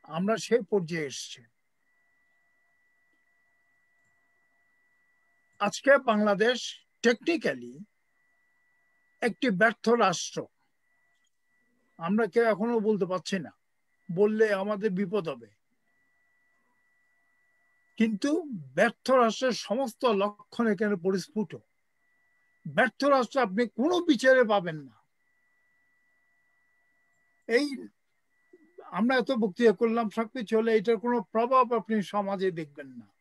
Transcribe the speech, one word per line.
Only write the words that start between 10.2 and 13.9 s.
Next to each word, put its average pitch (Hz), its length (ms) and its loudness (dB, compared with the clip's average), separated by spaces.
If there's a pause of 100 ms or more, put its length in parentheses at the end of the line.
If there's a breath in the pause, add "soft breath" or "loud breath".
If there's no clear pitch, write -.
আমরা 208 280 0
কেউ 233 180 2
এখনো 226 360 0
বলতে 202 260 0
পারছি 185 320 -4
না, - 120 -10 (600)